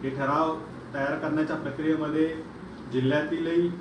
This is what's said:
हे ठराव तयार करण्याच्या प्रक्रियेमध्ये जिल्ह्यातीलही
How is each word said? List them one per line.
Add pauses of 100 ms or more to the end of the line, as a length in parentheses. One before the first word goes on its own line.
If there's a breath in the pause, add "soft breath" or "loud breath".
हे
ठराव (360)
तयार
करण्याच्या
प्रक्रियेमध्ये (640)
जिल्ह्यातीलही